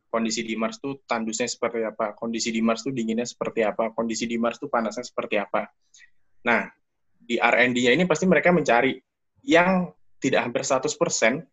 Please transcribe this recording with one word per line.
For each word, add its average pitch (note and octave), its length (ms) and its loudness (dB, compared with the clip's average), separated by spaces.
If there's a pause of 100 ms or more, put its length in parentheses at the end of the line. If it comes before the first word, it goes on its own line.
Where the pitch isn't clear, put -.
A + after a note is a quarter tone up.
(140)
Kondisi A2+ 320 -2
di A2 80 -6
Mars A2 240 -4
itu C#3 320 -10
tandusnya A2+ 400 -4
seperti A#2 320 -4
apa. G#2+ 320 -4
Kondisi A2+ 400 -6
di A2+ 80 -2
Mars A2+ 240 0
itu C3+ 80 -4
dinginnya A2+ 320 -2
seperti A2+ 400 -4
apa. A2 320 -2
Kondisi A2+ 320 -4
di A#2 80 -4
Mars A#2 240 -4
itu C3 80 -8
panasnya A2+ 320 -2
seperti A2 400 -4
apa. G#2+ 240 -4 (800)
Nah, A2 240 2 (480)
di - 240 -4
R A#2 240 4
and B2 80 0
D-nya B2 240 4
ini F#3 80 2
pasti F3+ 240 2
mereka E3+ 240 4
mencari C3 400 4 (480)
yang F3 480 4 (260)
tidak B2+ 320 0
hampir B2+ 160 -4
seratus C#3 320 0
persen D3 580 0